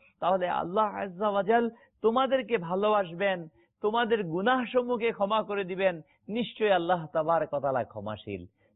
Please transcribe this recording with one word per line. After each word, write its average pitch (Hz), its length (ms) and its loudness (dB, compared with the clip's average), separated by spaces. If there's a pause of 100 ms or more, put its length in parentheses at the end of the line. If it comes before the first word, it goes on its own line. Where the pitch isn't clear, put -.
(200)
তাহলে 180 280 0
আল্লাহ 175 360 0
আজ্জা 196 440 -4
ওয়া 202 140 0
জাল 233 280 2 (320)
তোমাদেরকে 233 560 2
ভালোবাসবেন, 185 880 0 (320)
তোমাদের 220 420 0
গুনাহ 202 420 0
সমূহকে 240 480 0
ক্ষমা 208 300 0
করে 202 220 -2
দিবেন। 180 360 0 (280)
নিশ্চয়ই 214 440 0
আল্লাহ 170 340 2
তাবারক 160 460 0
ওয়া 143 80 -2
তাআলা 131 240 0
ক্ষমাশীল।" 101 640 -8 (300)